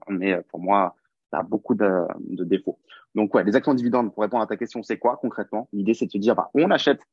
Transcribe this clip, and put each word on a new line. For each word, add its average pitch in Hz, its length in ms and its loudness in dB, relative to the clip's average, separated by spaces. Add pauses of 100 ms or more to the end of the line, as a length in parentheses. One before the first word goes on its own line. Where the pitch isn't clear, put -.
mais, 95 240 0
euh, 87 160 -2
pour 87 100 -12
moi, 92 360 2 (360)
ça 78 80 -4
a - 40 -2
beaucoup 107 320 -2
de, 101 140 2 (300)
de 90 240 -8
défauts. 92 340 -2 (380)
Donc, 107 180 0
ouais, 95 120 4
les 104 100 2
actions 135 180 2
dividendes, 120 400 0
pour 107 100 -2
répondre 107 200 0
à - 40 -6
ta 104 100 -6
question, - 260 -8
c'est 110 140 -4
quoi 123 180 0
concrètement ? 110 560 -8
L'idée, 104 220 0
c'est - 140 -2
de - 40 -10
se 104 60 -4
dire, 104 180 2
bah, 85 180 -2
on 156 160 4
achète 147 300 2 (140)